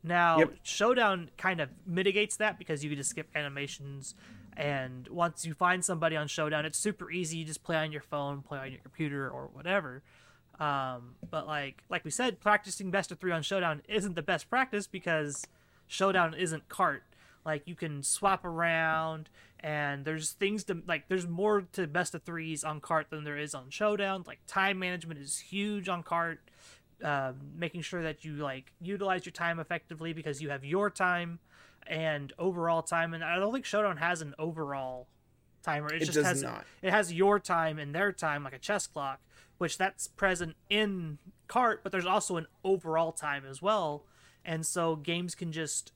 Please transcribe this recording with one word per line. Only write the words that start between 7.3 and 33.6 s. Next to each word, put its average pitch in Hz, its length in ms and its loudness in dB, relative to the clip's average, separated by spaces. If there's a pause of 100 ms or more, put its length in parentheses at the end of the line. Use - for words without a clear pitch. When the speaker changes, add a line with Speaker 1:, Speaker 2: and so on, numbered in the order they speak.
Speaker 1:
You 165 60 -6
just 156 180 -10
play 170 120 0
on 156 160 0
your 147 100 -8
phone, 143 420 -4
play 143 160 -8
on 135 120 -10
your 131 100 -14
computer, 139 480 -4
or 135 180 -8
whatever. 147 560 -2 (560)
Um, 131 560 -2 (140)
but 156 160 -4
like, 143 420 -6
like 175 160 -2
we 160 60 -6
said, 240 300 0
practicing 208 500 2
best 190 220 0
of 170 80 -12
three 180 120 0
on 160 120 0
Showdown 170 440 0
isn't 202 280 0
the 165 80 -4
best 170 260 -2
practice 240 380 0
because 156 580 -2 (400)
Showdown 185 480 4
isn't 160 360 -2
cart. 156 340 0 (420)
Like, 156 220 -4
you 175 80 -10
can 147 260 -6
swap 190 420 2
around, 160 840 0 (300)
and 147 440 -2
there's 156 280 -2
things 196 340 0
to, 170 220 -4
like, 160 220 -2
there's 185 180 0
more 202 340 2 (120)
to 185 120 0
best 165 300 -2
of 156 80 -8
threes 160 400 -6
on 151 180 -4
cart 156 300 0
than 151 120 -6
there 147 140 -6
is 147 160 -4
on 135 160 -10
Showdown. 196 560 0
Like, - 220 -16
time 190 320 2
management 170 400 -4
is 139 200 -6
huge 202 500 -4
on 175 140 -2
cart. 170 360 -2 (640)
Uh, 135 300 0 (220)
making 170 260 -6
sure 175 200 -4
that 156 240 -6
you, 151 120 -8
like, 135 440 -6
utilize 185 420 0
your 180 80 -10
time 170 280 0
effectively 165 540 -6
because 151 280 -4
you 151 80 -4
have 139 160 -6
your 190 240 2
time 175 480 0 (480)
and 156 540 -2
overall 170 420 2
time. 165 320 0
And 165 100 -6
I 170 140 0
don't 202 160 2
think 262 120 -2